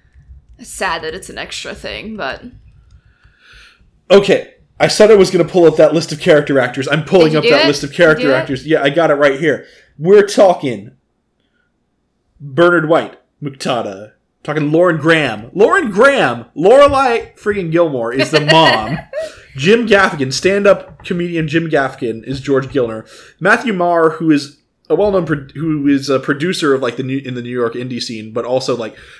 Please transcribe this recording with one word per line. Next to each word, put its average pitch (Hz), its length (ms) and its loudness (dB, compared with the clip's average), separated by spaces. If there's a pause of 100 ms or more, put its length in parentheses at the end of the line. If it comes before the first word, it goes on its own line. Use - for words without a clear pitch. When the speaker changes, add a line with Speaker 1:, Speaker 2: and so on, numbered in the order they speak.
(580)
Speaker 1:
it's - 120 -18
sad 170 320 -8
that 160 120 -10
it's 185 160 -16
an 117 80 -16
extra - 360 -14
thing, 143 420 -14
but 139 260 -10 (1700)
Speaker 2:
Okay. 190 440 2 (240)
I 151 100 0
said 214 220 4
I 226 40 6
was 190 160 0
gonna 170 140 2
pull 170 220 2
up 156 100 4
that 156 160 4
list 160 180 -2
of 156 100 -10
character 147 380 2
actors. 127 300 -2
I'm 151 160 -2
pulling 180 220 4
Speaker 1:
Did 156 60 0
you 156 60 0
Speaker 2:
up 147 60 0
Speaker 1:
do 233 60 2
Speaker 2:
that 294 140 4
Speaker 1:
it? - 40 2
Speaker 2:
list 147 160 -2
of 143 80 -12
character 160 300 2
Speaker 1:
Did 143 60 0
you - 20 -
do 131 40 2
it? 127 40 2
Speaker 2:
actors. 131 280 -6
Yeah, 156 160 2
I 139 60 0
got 156 220 2
it 147 40 2
right 139 240 2
here. 143 280 -2 (360)
We're 196 240 6
talking 135 680 0 (1500)
Bernard 160 480 2
White, 139 320 0 (220)
Muqtada. 110 680 -8 (300)
Talking 151 300 -4
Lauren 170 240 4
Graham. 139 560 0
Lauren 294 380 2
Graham! 185 560 2 (100)
Lorelai 254 840 2
friggin' 202 320 -6
Gilmore 147 400 0
is 135 200 -2
the 156 100 2
mom. 147 560 2 (320)
Speaker 1:
<laughs> - 280 -20
Speaker 2:
Jim 208 300 2
Gaffigan, 175 460 0
stand-up 196 720 0
comedian 175 440 -6
Jim 165 200 -2
Gaffigan 131 560 -4
is 135 160 -10
George 135 320 -2
Gilner. 113 320 -4 (360)
Matthew 214 340 0
Marr, 170 380 2
who 160 180 -2
is 143 320 -2 (260)
a 160 60 0
well-known 190 320 0
pro-, 143 280 -6
who 151 320 -4
is 139 220 0
a 135 100 2
producer 147 540 -2
of, 131 80 0
like, 123 160 -6
the 131 60 -6
New, 131 160 -6
in 131 160 -10
the 123 80 -10
New 120 80 -12
York 120 240 -4
indie 123 280 -10
scene, 110 300 -12
but 117 140 -6
also, 127 280 -2
like, 113 220 -8 (240)